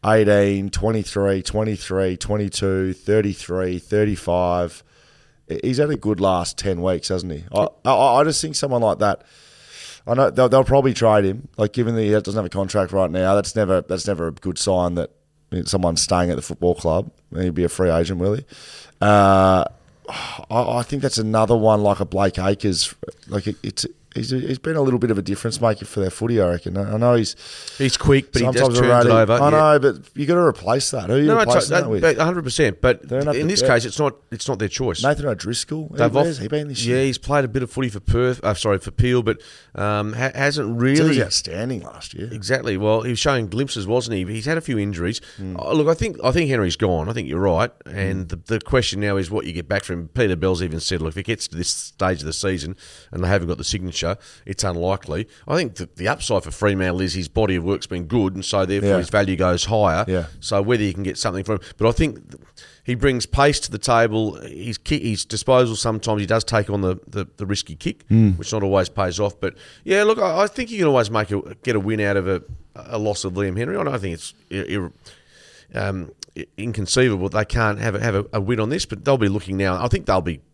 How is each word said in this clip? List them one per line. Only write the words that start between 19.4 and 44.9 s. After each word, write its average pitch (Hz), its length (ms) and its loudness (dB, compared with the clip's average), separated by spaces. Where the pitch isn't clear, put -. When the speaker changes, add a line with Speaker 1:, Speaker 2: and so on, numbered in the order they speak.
Speaker 1:
I, 120 280 0
I 123 60 -2
think 139 180 -6
that's 139 160 -2
another 110 400 4
one 107 260 4
like 101 160 2
a 101 60 0
Blake 95 340 0
Acres. 95 560 0
Like, 101 200 -4
it, 107 160 -4
it's, - 220 -6
he's, 120 160 -6
he's 131 280 -4
been 160 160 -4
a 151 60 2
little 127 180 4
bit 113 120 4
of 101 60 4
a 98 40 0
difference 98 400 -4
maker 107 240 2
for - 160 -6
their 92 80 0
footy, 117 320 0
I 90 80 4
reckon. 87 280 -2
I, 101 160 -2
I 107 40 -2
know 120 180 4
he's 113 200 0
Speaker 2:
He's 135 200 0
quick, 135 360 4
but 120 80 0
he 120 60 2
just 123 120 2
Speaker 1:
sometimes 123 200 4
Speaker 2:
turns 123 80 6
it 120 220 8
Speaker 1:
erratic. - 20 8
Speaker 2:
over, 110 220 6
Speaker 1:
I 123 40 6
Speaker 2:
yeah. 143 120 6
Speaker 1:
know, 151 300 6
but - 360 0
you 143 100 -4
gotta 175 160 4
replace 123 500 2
that. 101 180 -6
Who 120 60 2
are 139 40 6
you 147 80 4
Speaker 2:
No, 220 80 6
no, 226 40 4
Speaker 1:
replacing 139 360 4
Speaker 2:
to-, 175 80 4
Speaker 1:
that 123 60 -4
with? 104 120 0
Speaker 2:
but 160 160 4
a 156 80 2
hundred 175 180 -2
percent. 127 380 0
But - 260 2
Speaker 1:
They're 131 160 -2
not 147 120 0
Speaker 2:
in 147 120 0
Speaker 1:
the 190 60 0
Speaker 2:
this 156 80 0
Speaker 1:
best. 131 120 4
Speaker 2:
case, 120 120 2
it's 107 140 -8
not, 143 160 0
it's - 160 -8
not 117 120 -4
their 104 80 -2
choice. 90 360 -4
Speaker 1:
Nathan 143 220 0
O'Driscoll, 123 680 -6
Speaker 2:
They've 117 200 2
Speaker 1:
where's 151 240 2
Speaker 2:
off-, 139 40 -10
Speaker 1:
he - 80 -6
been 147 180 -4
this 117 180 -6
year? 123 120 2
Speaker 2:
yeah, 135 80 2
he's 127 120 -2
played 143 280 0
a - 20 -4
bit 123 160 -2
of 117 80 -8
footy 131 180 -2
for 101 120 -8
Perth. 123 420 2
Uh, 104 100 0
sorry, 101 260 0
for - 120 -10
Peel, 123 320 2
but, 107 180 -2
um, 104 380 -2
ha-, 127 220 -4
hasn't 143 320 -2
Speaker 1:
He 113 60 -4
was 131 260 2
Speaker 2:
really 147 240 4
Speaker 1:
outstanding 95 580 -4
last - 320 -16
year. 107 180 -10
Speaker 2:
Exactly. 113 460 -4
Well, 107 260 2
he 123 80 -4
was 113 80 -2
showing 127 280 0
glimpses, 110 400 -4
wasn't 113 300 -2
he? 92 80 -2
He's 110 200 -8
had 160 120 -2
a 160 40 -4
few 123 160 -4
injuries. 101 440 -4